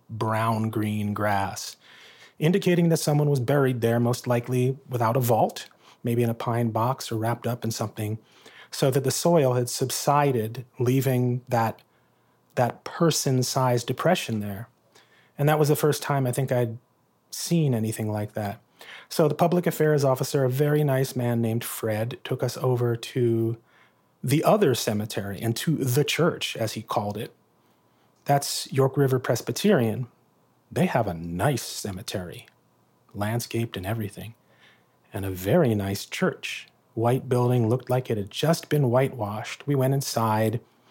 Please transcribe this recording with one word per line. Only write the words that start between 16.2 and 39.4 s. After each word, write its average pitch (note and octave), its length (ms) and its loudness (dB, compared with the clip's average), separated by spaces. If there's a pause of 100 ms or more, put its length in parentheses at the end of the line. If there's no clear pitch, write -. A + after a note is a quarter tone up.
I B2 40 0
think C3 200 -2
I'd A#2+ 260 0 (540)
seen D#3 420 0
anything A2 380 -2
like G#2 220 -4
that. G#2 280 -6 (480)
So D#3 180 4
the C#3+ 60 0
public E3+ 320 2
affairs D3+ 400 2
officer, C3+ 380 2
a B2+ 80 2
very D3 320 2
nice C3+ 320 0
man A#2+ 260 0
named A2+ 220 0
Fred, A#2 600 -4
took C3 200 -4
us B2 140 -4
over A#2+ 380 0
to A2+ 640 0 (640)
the C3+ 200 0
other E3+ 320 4
cemetery G#2 680 -4
and A#2 140 0
to D#3 200 -2
the C3 280 0
church, - 520 -2
as A2+ 180 -4
he G#2+ 100 -8
called G#2 340 -4
it. - 160 -10 (920)
That's - 460 0
York C3+ 260 2
River C3 200 4
Presbyterian. A#2+ 920 0 (640)
They C3+ 140 2
have A#2+ 220 0
a F2+ 80 -4
nice F2 480 -2
cemetery, F#2+ 800 -10 (680)
landscaped A2+ 600 -4
and F#2 120 -8
everything, G#2+ 480 -8 (760)
and G2 140 -6
a F#2+ 60 -4
very A2+ 420 2
nice G2+ 320 -4
church. - 640 -6 (280)
White B2+ 340 0
building, B2 400 2
looked B2 200 -2
like B2+ 200 -2
it A2+ 80 -2
had G2 120 -6
just - 380 0
been D3 220 2
whitewashed. A#2 760 -2